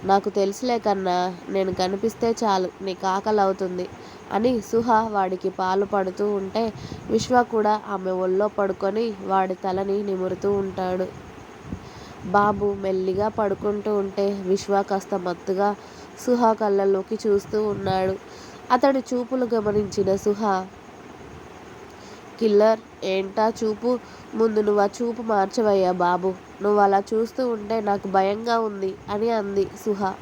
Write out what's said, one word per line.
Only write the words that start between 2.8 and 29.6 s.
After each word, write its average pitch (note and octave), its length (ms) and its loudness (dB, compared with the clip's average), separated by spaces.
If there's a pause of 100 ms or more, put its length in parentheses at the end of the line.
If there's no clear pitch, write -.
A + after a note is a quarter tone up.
నీకు F#3+ 260 -4
ఆకలి G3+ 340 2
అవుతుంది" F#3+ 480 0 (420)
అని A3+ 300 2
సుహ A3+ 460 2
వాడికి F#3+ 420 0
పాలు F#3+ 360 0
పడుతూ G3 480 0
ఉంటే, G3+ 400 -2 (360)
విశ్వ A#3+ 340 4
కూడా G#3+ 440 2
ఆమె F#3+ 240 -4
ఒళ్ళో F#3 360 2
పడుకొని G3+ 760 0
వాడి F#3+ 320 0
తలని G3 500 -2
నిమురుతూ F#3 480 -2
ఉంటాడు. F#3+ 560 -2 (1160)
బాబు G3+ 540 2
మెల్లిగా F#3+ 480 -2
పడుకుంటూ G#3 720 -2
ఉంటే G3 360 0
విశ్వ G3 480 0
కాస్త G3 340 -4
మత్తుగా F#3+ 600 -2 (500)
సుహ A#3+ 280 4
కళ్ళల్లోకి G3 760 2
చూస్తూ G#3+ 400 2
ఉన్నాడు. F#3+ 480 0 (560)
అతడి C4+ 280 6
చూపులు B3 540 -2
గమనించిన G#3 640 2
సుహ, G3+ 500 0 (1700)
"కిల్లర్ A3 400 6 (240)
ఏంటా G3 500 0 (100)
చూపు? A3+ 360 0 (360)
ముందు A3 240 4
నువ్వు G#3 220 4
ఆ G3+ 40 6
చూపు A#3 360 -2
మార్చవయ్యా G3 720 2
బాబు, F3+ 420 2 (280)
నువ్వు G#3 180 4
అలా G3 240 6 (100)
చూస్తూ A#3 360 0
ఉంటే A3 320 -2
నాకు G3+ 260 -2
భయంగా G#3 520 2
ఉంది" G3 360 -4 (140)
అని G#3 200 0
అంది G3+ 360 0